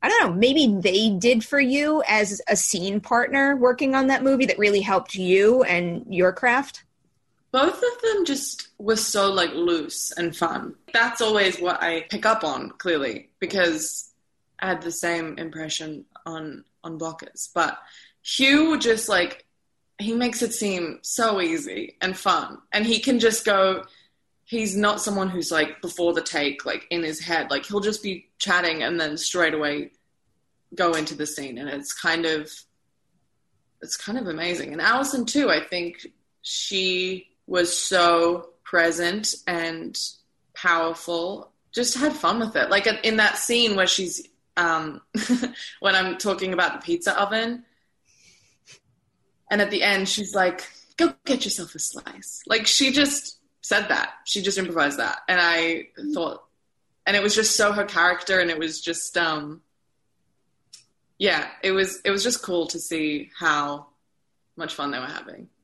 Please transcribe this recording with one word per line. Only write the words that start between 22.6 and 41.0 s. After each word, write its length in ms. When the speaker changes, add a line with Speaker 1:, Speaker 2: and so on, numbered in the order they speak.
Speaker 2:
And 120
he 140
can 200
just 260
go, 400
he's 320
not 240
someone 300
who's, 200
like, 320
before 300
the 100
take, 440
like, 240
in 140
his 180
head. 280
Like, 160
he'll 140
just 240
be 240
chatting 460
and 160
then 180
straight 360
away 380
go 160
into 240
the 100
scene. 320
And 120
it's 240
kind 320
of, 260
it's 140
kind 220
of 100
amazing. 460
And 80
Allison, 440
too, 240
I 120
think 440
she 880
was 300
so 720
present 720
and 500
powerful, 960